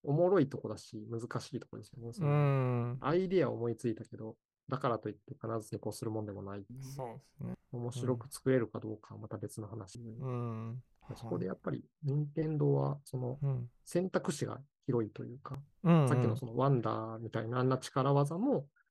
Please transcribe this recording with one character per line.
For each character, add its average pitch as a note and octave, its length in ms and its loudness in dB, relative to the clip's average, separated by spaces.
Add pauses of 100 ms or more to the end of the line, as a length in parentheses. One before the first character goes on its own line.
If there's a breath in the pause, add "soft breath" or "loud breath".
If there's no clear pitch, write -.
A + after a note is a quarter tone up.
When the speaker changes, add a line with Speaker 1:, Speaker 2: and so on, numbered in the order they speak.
Speaker 1:
お C#3 80 0
も E3+ 160 6
ろ F#3+ 120 6
い B2+ 80 4
と A2+ 100 -6
こ G#2+ 100 -6
だ G#2 100 -6
し、 G#2+ 300 -12
難 A2+ 120 -4 (200)
し - 160 -8
い A2 40 -4
と - 80 -18
こ A2 100 -12
で A2 60 -12
す - 80 -20
よ - 100 -16
ね。 A#2 100 -8
そ E3+ 120 -4
の、 C#3+ 40 4
Speaker 2:
う C#3+ 40 4
ん。 C3 680 2
Speaker 1:
ア C3+ 140 0
イ F#3 140 2
デ F3 160 4
ア A#2 60 2
思 A2+ 200 -2
い A2+ 60 -2
つ B2 120 -2
い G#2+ 60 0
た G#2+ 100 -10
け - 120 -16
ど、 A2 200 -10 (320)
だ C3 80 -2
か C3 120 0
ら A2+ 100 2
と A2 100 -6
い G#2 40 -6
っ - 20 -8
て - 200 -16
必 - 120 -10 (140)
ず G#2 80 -12
成 A2 80 -6
功 G#2 160 -6
す - 120 -8
る A2 60 -2
も A2 120 -4
ん G#2+ 40 -6
で G#2 60 -8
も G2 100 -8
な G2 140 -8
い。 G2+ 80 -10 (160)
Speaker 2:
そ C3+ 240 -10
う - 100 -6
で C3+ 60 -16 (180)
す - 60 -12
ね。 A#2+ 100 -6 (160)
Speaker 1:
面 A#2+ 220 -4
白 B2 240 0
く A#2 120 -8
作 - 220 -2
れ C3 80 6
る A2+ 80 0
か G#2+ 140 -8
ど G#2+ 120 -6
う G#2+ 60 -10
か - 160 -18
は G#2 60 -12
ま G#2+ 80 -10
た A2 80 -6
別 G#2 240 -8
の G#2 80 -8
話。 G#2+ 320 -10
Speaker 2:
う A#2 280 -8
ん。 A#2+ 540 -4 (320)
Speaker 1:
そ - 120 -12
こ - 120 -2
で F3+ 80 -2
や F#3 60 -4
っ - 100 -10
ぱ - 80 -4
り、 - 140 -4 (180)
任 D3 240 2
天 D#3 320 0
堂 C#3+ 160 6
は、 C#3 300 2
そ - 120 -8
の、 B2+ 240 -4
Speaker 2:
う C#3+ 60 0
ん。 B2 240 0 (140)
Speaker 1:
選 F3+ 260 0
択 F3+ 220 0
肢 - 120 -2
が A2+ 160 -6 (260)
広 A#2+ 200 2
い G2+ 40 -8
と - 140 -10
い A#2 100 -10
う C3 40 -14
か、 - 180 -10 (280)
Speaker 2:
う E3+ 80 8
ん、 E3 100 10
う - 40 8
ん。 - 20 6
Speaker 1:
さ A#2+ 80 6
っ B2 40 4
き A#2+ 60 4
の A2+ 100 2
そ B2 100 -6
の A2+ 100 -6
ワ C3 120 4
ン B2+ 140 6
ダ A2 340 -2
ー - 40 -8
み A2+ 100 -6
た A#2 120 -2
い A2+ 60 -4
な B2 120 0
あ - 20 4
ん B2+ 60 4
な C3 100 2
力 C3+ 340 2
技 C#3+ 260 4
も A3+ 280 2 (240)